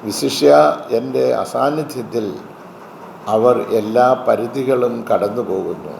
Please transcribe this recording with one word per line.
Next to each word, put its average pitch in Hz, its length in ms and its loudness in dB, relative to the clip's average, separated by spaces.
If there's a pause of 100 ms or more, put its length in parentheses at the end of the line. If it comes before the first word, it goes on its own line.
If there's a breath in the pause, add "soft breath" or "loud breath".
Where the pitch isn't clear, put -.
വിശിഷ്യ 139 440 2 (480)
എൻ്റെ 131 260 -2 (180)
അസാന്നിധ്യത്തിൽ 127 840 -4 (1080)
അവർ 120 180 6 (260)
എല്ലാ 113 280 2 (180)
പരിധികളും 120 680 0 (160)
കടന്നു 104 420 0
പോകുന്നു. 80 480 -6